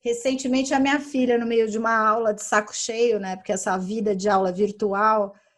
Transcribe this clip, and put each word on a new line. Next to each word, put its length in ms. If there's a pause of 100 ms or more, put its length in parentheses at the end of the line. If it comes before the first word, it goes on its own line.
Recentemente, 720
a 60
minha 180
filha, 400
no 80
meio 240
de 80
uma 180
aula 380
de 80
saco 320
cheio, 460
né, 160
porque 160
essa 260
vida 380
de 120
aula 220
virtual, 840 (240)